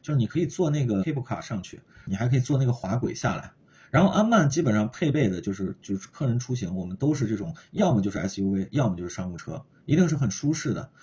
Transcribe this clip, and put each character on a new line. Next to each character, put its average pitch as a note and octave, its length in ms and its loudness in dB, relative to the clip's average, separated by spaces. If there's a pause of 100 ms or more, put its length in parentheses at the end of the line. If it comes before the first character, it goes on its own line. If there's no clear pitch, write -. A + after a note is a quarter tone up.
就 D3+ 120 -4
是 C#3+ 40 2
你 A2 100 2
可 D#3+ 120 -2
以 F3 60 2
坐 D#3+ 240 -2
那 D3 160 0
个 G2+ 180 2
cable C#3+ 220 -4
car F2 160 -6
上 G2 220 -6
去， - 180 -16 (240)
你 F#2+ 100 -4
还 A#2 120 0
可 B2 80 2
以 C3 40 4
坐 C3+ 180 0
那 C3+ 80 2
个 A#2+ 60 2
滑 G2+ 260 -2
轨 - 180 -2
下 G2+ 200 -2
来。 - 160 -12 (380)
然 D3 120 4
后 F#3+ 80 6
安 G#3+ 200 2
曼 E3+ 200 6
基 D3+ 120 0
本 B2 120 4
上 G#2+ 160 2
配 - 220 0
备 C3+ 160 4
的 F2+ 140 -2
就 G2+ 100 -4
是， F#2+ 300 -4
就 G2 160 -4
是 - 160 -10
客 D3 120 -4
人 A#2+ 140 2
出 B2 160 -6
行， F#2 180 -4
我 F#2 120 -4
们 F#2 100 -8
都 D3 180 2
是 C3+ 140 -2
这 A2 80 -2
种， F#2 180 -6 (180)
要 F#3+ 220 2
么 G#2 80 4
就 G2+ 80 0
是 - 100 -6
S F#2+ 220 -4
U G2 100 0
V， F#2+ 200 0
要 C3 180 2
么 F2+ 60 -2
就 F2 80 -8
是 F2 100 -8
商 F#2 160 -6
务 E2+ 60 -8
车， D#2+ 260 -10 (220)
一 D3+ 140 2
定 F#3 100 6
是 D#3 80 0
很 B2 160 0
舒 D3 220 0
适 C3+ 200 -4
的。 - 160 -8 (140)